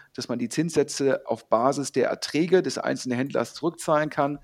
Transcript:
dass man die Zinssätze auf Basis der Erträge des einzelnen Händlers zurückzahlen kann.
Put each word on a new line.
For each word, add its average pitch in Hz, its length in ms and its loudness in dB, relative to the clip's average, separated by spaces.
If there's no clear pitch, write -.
dass - 140 -8
man 123 100 -4
die 120 100 -2
Zinssätze 143 800 0
auf - 220 -6
Basis 131 420 2
der - 180 2
Erträge 175 540 2
des 131 160 -2
einzelnen 127 400 -2
Händlers 135 360 -2
zurückzahlen 156 540 0
kann. 147 360 -2